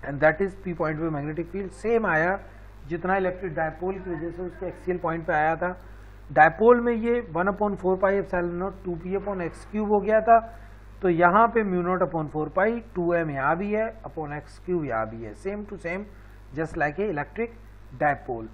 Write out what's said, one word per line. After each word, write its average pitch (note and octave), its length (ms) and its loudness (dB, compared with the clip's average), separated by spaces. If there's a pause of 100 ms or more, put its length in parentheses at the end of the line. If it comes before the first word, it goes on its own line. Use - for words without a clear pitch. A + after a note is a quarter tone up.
and C#3 200 -4
that D#3 220 4
is F#3 180 -6
P F3 140 -4
पॉइंट D#3 220 0
पे E3 100 -2
मैग्नेटिक D#3 400 -6
फील्ड G3 200 -8 (120)
सेम A3 240 2
आया F3 320 2 (500)
जितना F3 280 0
इलेक्ट्रिक F3+ 380 -2
डायपोल E3+ 400 -2
की F#3+ 160 -10
वजह E3 200 -6
से E3+ 120 -10
उसके F3+ 240 -8
एक्सियल F3+ 320 -4
पॉइंट E3 280 -4
पे F3+ 60 0
आया D#3 240 4
था। F3 140 -2 (640)
डायपोल E3 480 8
में A#3+ 120 2
ये A#3 300 0 (100)
one F3+ 200 0
upon G3+ 320 -2
four F#3 180 4
pi G3 140 6
epsilon F3 460 -2
naught F#3+ 220 -8
two F3 200 -4
P F#3 160 -4
upon G3 220 -6
एक्स E3 280 -8
क्यूब G#3 220 0
हो G#3 80 6
गया G#3+ 200 4
था, A3+ 180 10 (640)
तो F#3+ 60 4
यहाँ F3 460 8
पे A3+ 100 4
mu F3+ 220 0
naught F3+ 220 2
upon D#3+ 260 -4
four D3+ 120 -2 (120)
pi G3 100 4 (260)
टू F3 200 0
एम E3 160 0
यहाँ C#3 260 0
भी G3+ 160 -4
है A3 140 0 (160)
upon D3 340 -10
एक्स - 300 -14
क्यूब F3 180 -2
यहाँ A2+ 240 -2
भी A2+ 160 -12
है, G#2+ 120 -12
same G#3 340 -8
to G3 160 -12
same, F#3 180 -6 (540)
just E3 240 -4
like D3 160 -2
a G#3 120 0
electric G3 460 -4 (460)
dipole। C3+ 520 -2